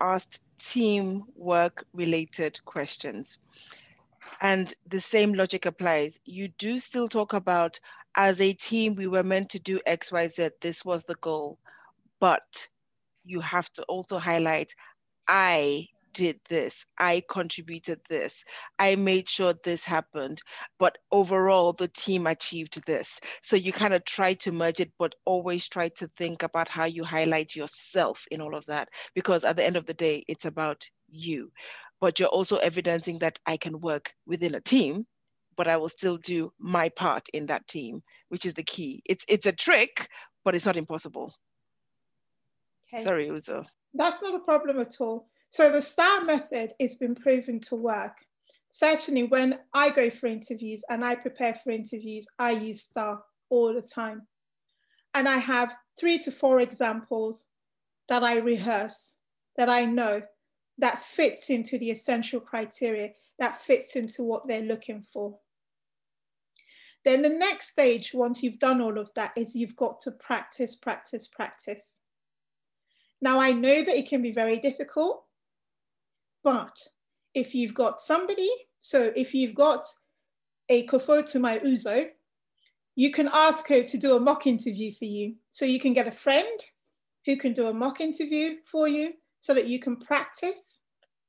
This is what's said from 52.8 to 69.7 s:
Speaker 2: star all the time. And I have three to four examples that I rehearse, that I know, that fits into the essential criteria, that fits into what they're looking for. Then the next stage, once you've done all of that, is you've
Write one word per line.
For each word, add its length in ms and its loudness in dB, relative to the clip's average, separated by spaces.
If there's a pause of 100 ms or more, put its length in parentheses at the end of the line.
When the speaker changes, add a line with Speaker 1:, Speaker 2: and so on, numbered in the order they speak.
Speaker 2:
star 440 -8 (260)
all 240 4
the 80 -4
time. 440 -10 (840)
And 160 2
I 80 4
have 400 0 (220)
three 220 2
to 120 -6
four 280 6
examples 880 -2 (600)
that 160 2
I 140 2
rehearse, 800 -2 (420)
that 100 4
I 160 4
know, 380 0 (560)
that 240 0
fits 480 0
into 260 -2
the 140 -4
essential 500 -2
criteria, 720 -4 (280)
that 220 -4
fits 360 2
into 260 -6
what 260 -4
they're 140 -4
looking 400 -8
for. 360 -10 (1700)
Then 160 6
the 80 6
next 400 0
stage, 460 2
once 280 0
you've 160 -4
done 220 4
all 180 -2
of 160 -10
that, 220 -6
is 180 -4
you've 220 -4